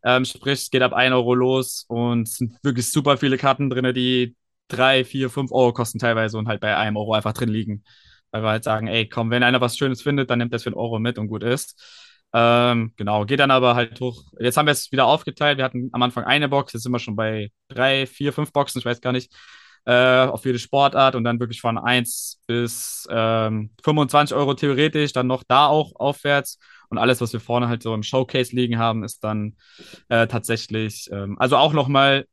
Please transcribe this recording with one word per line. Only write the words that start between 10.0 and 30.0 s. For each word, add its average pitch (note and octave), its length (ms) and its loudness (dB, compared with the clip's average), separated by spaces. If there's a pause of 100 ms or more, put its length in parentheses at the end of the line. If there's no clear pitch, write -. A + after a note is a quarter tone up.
findet, C#3 280 -2
dann A#2+ 100 0
nimmt A#2+ 140 -4
das A2+ 100 -6
für A#2+ 60 -6
einen - 80 -8
Euro A2+ 220 -4
mit A#2 180 -4
und G#2+ 120 -6
gut G#2+ 140 -8
ist. - 380 -4 (520)
Ähm, A#2 640 2
genau, G#2 280 -2
geht C#3 140 -2
dann C#3 120 4
aber B2 240 4
halt A#2 260 -2
hoch. A#2+ 220 -8 (160)
Jetzt B2 180 0
haben D3 80 2
wir D3 60 4
es - 200 -4
wieder C3 140 4
aufgeteilt. D3 520 0
Wir C3 60 -2
hatten C3 300 -6
am B2 80 -2
Anfang B2 240 -2
eine C#3 240 2
Box, C#3 240 -2
jetzt A#2 100 -8
sind B2 80 -4
wir A#2+ 80 -2
schon G#2+ 160 -8
bei G#2+ 360 -4 (180)
drei, C3+ 380 0
vier, C#3+ 260 -4
fünf D3+ 180 -4
Boxen, C#3+ 280 -2
ich A#2+ 60 -10
weiß A#2+ 160 -2
gar B2+ 120 -2
nicht, B2+ 180 -6 (540)
äh, B2+ 400 6
auf B2+ 200 -4
jede B2 140 -2
Sportart C#3 560 2
und A#2 80 -2
dann A#2 160 0
wirklich A#2 220 -8
von A2+ 160 -2
eins - 680 -2
bis, A#2+ 640 -6
ähm, A2 580 -2 (140)
fünfundzwanzig D3 520 2
Euro C#3 180 0
theoretisch, D3 600 0
dann B2+ 140 0
noch C3 200 -2
da C#3+ 200 4
auch D3+ 280 2
aufwärts. C#3+ 640 -2 (320)
Und A#2 100 -6
alles, A#2+ 220 2
was A#2 120 -4
wir A2+ 60 -6
vorne A#2+ 300 -2
halt A#2 140 -4
so A2+ 100 -4
im A2 100 -6
Showcase B2+ 520 -2
liegen A#2+ 240 -2
haben, A2+ 240 0
ist - 200 -12
dann, G#2+ 320 -4 (540)